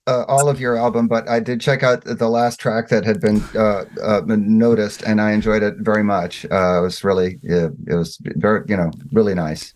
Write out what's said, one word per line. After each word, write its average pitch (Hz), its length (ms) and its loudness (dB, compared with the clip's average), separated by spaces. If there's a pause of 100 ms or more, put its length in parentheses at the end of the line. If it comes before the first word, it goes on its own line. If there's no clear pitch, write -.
uh, 127 200 0
all 139 220 4
of 135 100 -2
your 123 160 0
album, 117 320 0
but 113 220 0
I 117 100 2
did 117 220 -4
check 135 200 0
out 123 220 2
the 117 240 -2
last 120 320 0
track 113 300 -2
that 104 160 2
had 104 160 0
been, 107 200 2 (140)
uh, 107 300 2 (160)
uh, 104 180 2
been 107 380 2
noticed, 113 460 2
and 107 180 0
I 107 100 2
enjoyed 107 320 2
it 104 140 -2
very 107 260 0
much. 95 480 -2
Uh, 90 280 2
it - 20 2
was 90 200 -4
really, 92 380 0 (100)
uh, 85 200 2 (180)
it - 80 -2
was 82 240 -4 (160)
very, 104 320 0
you 104 80 -2
know, 85 160 -2 (220)
really 104 200 2
nice, 78 420 -6